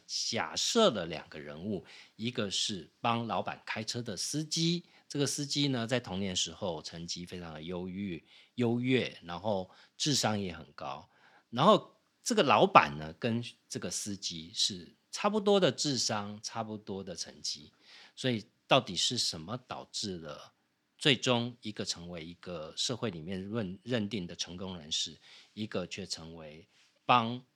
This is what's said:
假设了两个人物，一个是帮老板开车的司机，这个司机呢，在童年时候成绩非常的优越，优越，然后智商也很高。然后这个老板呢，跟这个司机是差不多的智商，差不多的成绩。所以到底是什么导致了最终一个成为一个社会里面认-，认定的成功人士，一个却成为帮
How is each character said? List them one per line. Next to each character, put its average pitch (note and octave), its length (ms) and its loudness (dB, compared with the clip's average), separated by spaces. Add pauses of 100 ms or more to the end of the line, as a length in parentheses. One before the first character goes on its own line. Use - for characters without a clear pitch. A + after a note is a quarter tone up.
假 E2 480 -2
设 A3 340 4
了 F#2+ 160 0
两 D#2+ 240 -6
个 D#2+ 100 -14
人 D2 200 -12
物， F#2+ 260 -4 (300)
一 A2+ 160 -4
个 G#2+ 180 -4
是 F#2 400 -4 (100)
帮 A#2 280 0
老 F#2+ 120 -2
板 D#2+ 240 -6
开 - 200 -6
车 A#2+ 180 -4
的 G#2+ 160 -8
司 D3+ 260 -4
机， E3 400 0 (240)
这 C#3+ 120 -4
个 C#3 80 2
司 D3 180 -2
机 C#3+ 220 2
呢， B2 180 0
在 B2 140 2
童 F#2 200 -4
年 F#2 160 -2
时 E2+ 160 0
候 E2 300 -4
成 E2+ 240 -10
绩 F2 180 -6
非 F2+ 160 -10
常 E2 140 -10
的 D#2 80 -12
优 F2+ 260 -6
越， F#2 360 -4 (320)
优 A#2+ 240 4
越， B2 420 2
然 F2 180 -8
后 F#2+ 300 0 (260)
智 C#3+ 200 2
商 G#2+ 240 2
也 F2+ 160 -4
很 D2+ 180 -14
高。 C#2+ 340 -8 (440)
然 B2 120 2
后 G3 340 6 (260)
这 B3 100 -2
个 G#3+ 80 6
老 C3 240 8
板 - 320 8
呢， F2+ 220 -6
跟 A#2+ 240 2 (260)
这 B2 100 -6
个 F2+ 120 -6
司 G2+ 260 -4
机 E2+ 380 -8
是 F2 360 -2 (200)
差 - 180 0
不 G#3+ 100 2
多 G3+ 200 6
的 D#3+ 120 8
智 C#3 280 0
商， G#2 420 -2
差 - 220 -6
不 G#2+ 120 -6
多 G2 280 -8
的 F2+ 120 -10
成 D2 280 -10
绩。 - 280 -8 (440)
所 C3 160 0
以 G#2+ 120 -2 (220)
到 C3+ 160 8
底 F#2 140 -8
是 A#2 240 2
什 - 200 -2
么 F2+ 160 -6 (120)
导 B2+ 240 -8
致 F#2+ 260 -4
了 D#2 340 -12 (460)
最 C#3+ 180 6
终 A#2+ 460 2
一 G#2+ 100 -6
个 G2+ 140 -6
成 F2 240 -6
为 E2+ 160 -8
一 E2+ 100 -12
个 D#2+ 400 -10
社 - 220 -2
会 A2+ 140 -2
里 E2 100 -10
面 F#2 180 -6 (120)
认-， G2 320 -4
认 A2+ 260 -2
定 G2 160 -4
的 E2+ 100 -12
成 F2 220 -8
功 F#2+ 220 -8
人 D2+ 120 -14
士， - 240 -2 (380)
一 A2 140 -6
个 F#2 180 -4
却 F#2 200 -8
成 E2 300 -10
为 D#2 300 -16 (400)
帮 B2 380 2 (120)